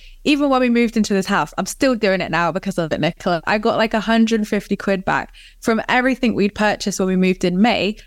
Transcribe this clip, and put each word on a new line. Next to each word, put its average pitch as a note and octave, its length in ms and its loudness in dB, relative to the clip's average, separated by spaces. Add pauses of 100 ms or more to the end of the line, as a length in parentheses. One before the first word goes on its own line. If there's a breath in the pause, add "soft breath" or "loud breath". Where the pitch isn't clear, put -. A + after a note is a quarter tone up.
(240 soft breath)
even C#4+ 260 2
when C4 100 2
we B3+ 80 2
moved A#3 280 2
into G#3+ 180 0
this F#3+ 100 0
house, E3+ 320 -2
I'm F#3+ 100 -4
still C4+ 280 0
doing G3 260 0
it D#3+ 120 -4
now E3 180 0
because F#3 260 -6
of D#3+ 160 -2
it, - 80 -2
Nicola. E3+ 460 -2
I G#3 120 0
got, A3 180 0
like, A3 180 0
a A3 60 0
hundred A3+ 400 2
and G#3 80 -4
fifty G3+ 280 -2
quid G3 280 -2
back D3 280 -4 (280 loud breath)
from A3+ 280 0
everything B3 460 0
we'd G3+ 200 0
purchased G#3 440 -2
when F#3+ 100 0
we F#3 60 0
moved F#3 300 2
in F3+ 180 2
May, G#3 340 0 (100)